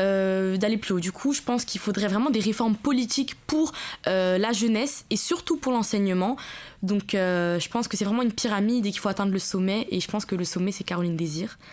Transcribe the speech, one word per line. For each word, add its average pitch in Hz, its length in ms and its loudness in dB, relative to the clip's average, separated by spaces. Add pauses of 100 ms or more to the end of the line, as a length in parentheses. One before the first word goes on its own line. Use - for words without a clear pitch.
euh, 190 560 2
d'aller 214 200 0
plus 208 180 -2
haut. 180 60 0
Du 180 120 -4
coup, 285 200 -2
je 269 100 -2
pense 240 220 2
qu'il - 160 -6
faudrait 202 280 0
vraiment 220 220 4
des 220 100 2
réformes 214 360 2
politiques 254 580 0 (120)
pour, 311 260 2 (340)
euh, 185 320 4
la 220 140 2
jeunesse 226 580 0
et 214 60 2
surtout 339 400 0
pour 262 160 -2
l'enseignement. 202 640 2 (460)
Donc, 202 320 -2
euh, 180 460 2
je - 80 -4
pense 233 200 -2
que - 80 -4
c'est 208 80 0
vraiment 220 180 2
une 233 100 2
pyramide 220 540 0
et 208 40 0
qu'il - 100 -4
faut 208 80 0
atteindre 196 240 0
le 190 60 2
sommet. 190 520 0
Et 185 100 0
je - 80 -6
pense 208 160 -2
que - 100 -4
le 180 100 -2
sommet, 180 280 -2
c'est - 120 -8
Caroline 175 320 -2
Désir, 165 420 -4 (140)